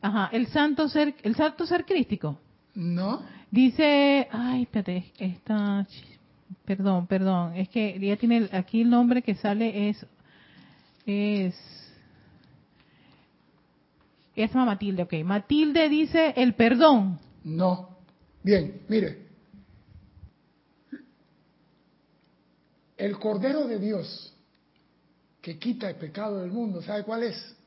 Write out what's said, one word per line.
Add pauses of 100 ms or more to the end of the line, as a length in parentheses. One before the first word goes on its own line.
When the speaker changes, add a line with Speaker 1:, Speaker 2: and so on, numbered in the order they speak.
Speaker 1:
Ajá,
el
santo
ser,
el
santo
ser
crístico. (360)
Speaker 2:
No. (280)
Speaker 1:
Dice,
ay,
espérate,
esta, (760)
perdón,
perdón,
es
que
ya
tiene
el,
aquí
el
nombre
que
sale
es, (1000)
es, (2750)
es
Matilde,
ok. (100)
Matilde
dice
el
perdón. (240)
Speaker 2:
No. (480)
Bien,
mire. (3750)
El
Cordero
de
Dios (1120)
que
quita
el
pecado
del
mundo,
¿sabe
cuál
es? (120)